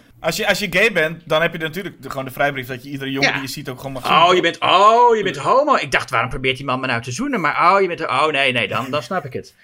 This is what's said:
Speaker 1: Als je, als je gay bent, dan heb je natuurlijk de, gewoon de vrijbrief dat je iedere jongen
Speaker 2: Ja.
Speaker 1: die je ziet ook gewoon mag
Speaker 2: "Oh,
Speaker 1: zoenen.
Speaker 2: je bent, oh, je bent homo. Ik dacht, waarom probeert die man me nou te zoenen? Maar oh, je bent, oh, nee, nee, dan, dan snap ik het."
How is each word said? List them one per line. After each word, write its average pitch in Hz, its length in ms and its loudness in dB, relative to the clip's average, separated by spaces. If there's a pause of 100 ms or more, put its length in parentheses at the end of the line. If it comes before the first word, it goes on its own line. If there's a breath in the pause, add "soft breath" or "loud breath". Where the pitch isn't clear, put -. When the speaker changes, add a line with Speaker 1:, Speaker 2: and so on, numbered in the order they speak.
(200)
Speaker 1:
Als 165 160 -2
je, 208 120 -4
als 196 120 2
je 208 100 -2
gay 196 220 2
bent, 165 340 0
dan 156 160 2
heb 170 120 2
je 180 60 -8
natuurlijk 160 440 -8
de, 131 60 -10
gewoon 135 160 -6
de 135 60 -10
vrijbrief 139 360 -2
dat 127 160 -10
je 143 60 -14
iedere 135 220 -6
jongen 139 180 2
Speaker 2:
Ja. 123 40 0
Speaker 1:
die 147 100 -4
je 135 60 -8
ziet 139 200 -10
ook 127 80 -8
gewoon 135 140 -12
mag 131 140 -8
Speaker 2:
"Oh, 147 120 2
Speaker 1:
zoenen. 175 180 6
Speaker 2:
je 180 60 2
bent, 165 180 0
oh, 226 580 6
je 208 60 -2
bent 180 140 -4
homo. 247 380 2
Ik 147 160 -4
dacht, 143 180 0
waarom 120 200 0
probeert 131 280 -2
die 139 80 -12
man 131 140 -2
me 131 80 -6
nou 120 140 -2
te 123 100 -10
zoenen? 240 300 -4
Maar 151 340 4
oh, 196 60 4
je 185 60 2
bent, 165 140 -6
oh, 151 260 0
nee, 139 240 2
nee, 117 160 0
dan, 117 240 -4
dan 147 120 -2
snap 185 220 -6
ik 127 80 -12
het." - 300 -10